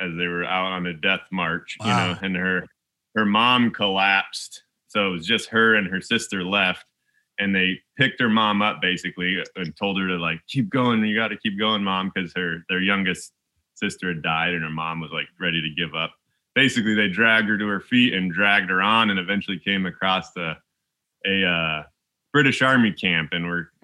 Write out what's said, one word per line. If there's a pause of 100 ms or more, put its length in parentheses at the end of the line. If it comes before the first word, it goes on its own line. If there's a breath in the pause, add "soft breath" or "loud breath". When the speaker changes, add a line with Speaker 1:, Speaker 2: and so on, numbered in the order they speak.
Speaker 1:
as
they
were
out
on
a
death (100)
march,
Speaker 2:
Wow.
Speaker 1:
you
know,
and
her, (480)
her
mom
collapsed. (260)
So
it
was
just
her
and
her
sister
left, (560)
and
they (180)
picked
her
mom
up
basically (140)
and
told
her
to,
like,
"Keep
going.
You
gotta
keep
going,
Mom,"
'cause
her,
their
youngest (440)
sister
had
died
and
her
mom
was,
like, (100)
ready
to
give
up. (400)
Basically,
they
dragged
her
to
her
feet
and
dragged
her
on
and
eventually
came
across
a, (640)
a,
uh, (500)
British
Army
camp
and
were (120)